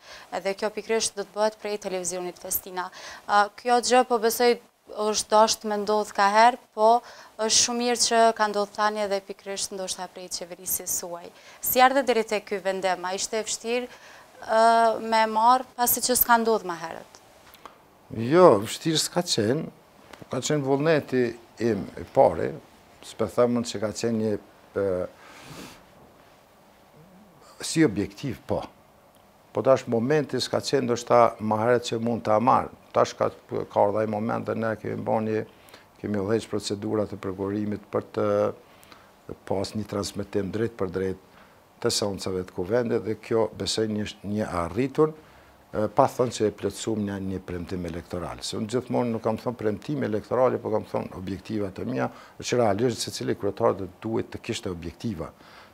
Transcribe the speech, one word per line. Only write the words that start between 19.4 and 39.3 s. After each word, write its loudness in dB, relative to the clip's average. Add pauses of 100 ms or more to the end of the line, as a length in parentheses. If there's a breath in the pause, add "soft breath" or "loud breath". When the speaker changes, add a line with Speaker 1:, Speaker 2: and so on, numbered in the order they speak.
Speaker 2:
Ka -6
qenë 0
vullneti 2 (380)
im 0 (140)
i -12 (100)
pari, 4 (540)
s'pe -4
themën 2
që -8
ka -2 (100)
qenë -2
një, -2 (420)
e, 0 (2750 loud breath)
si 2
objektiv, -2
po. -2 (920)
Po -2
tash 4
momenti 0
s'ka -2
qenë 0
ndoshta 4 (200)
më 0
herët 2
që -2
mund -2
ta 4
marr. 4 (220)
Tash 2
ka, 0 (180)
ka 0
ardhur 2
ai -2
moment -4
dhe -2
ne -4
kemi -8
bërë 0
një, -2 (540 loud breath)
kemi -4
udhëheq -2
procedura -4
të -12
prokurimit -6
për -4
të 0 (1200 loud breath)